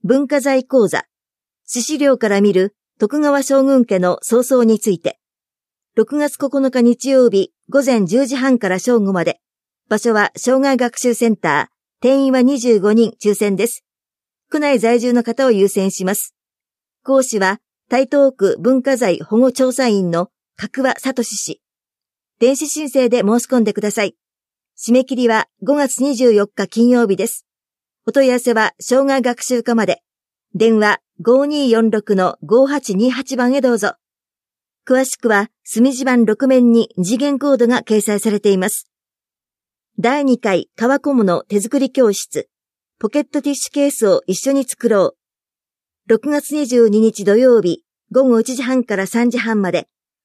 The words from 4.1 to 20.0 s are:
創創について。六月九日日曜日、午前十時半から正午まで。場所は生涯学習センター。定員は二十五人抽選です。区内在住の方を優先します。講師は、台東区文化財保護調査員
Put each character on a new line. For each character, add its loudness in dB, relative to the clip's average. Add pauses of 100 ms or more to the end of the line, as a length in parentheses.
創 0
創 2
に 2
つ -2
い -2
て。 -8 (760)
六 -2
月 -4
九 -4
日 0
日 0
曜 4
日、 -2 (180)
午 2
前 0
十 0
時 -6
半 0
か -4
ら -2
正 0
午 -2
ま -2
で。 -4 (500)
場 0
所 -2
は 0
生 0
涯 0
学 -4
習 0
セ 0
ン 0
タ -2
ー。 -20 (220)
定 2
員 0
は 2
二 2
十 2
五 2
人 2
抽 0
選 -2
で 0
す。 -10 (680)
区 -2
内 0
在 2
住 -2
の 2
方 -2
を 4
優 2
先 -2
し -8
ま -2
す。 -10 (680)
講 2
師 -4
は、 -2 (300)
台 2
東 2
区 0
文 0
化 0
財 -2
保 -4
護 4
調 -2
査 -2
員 0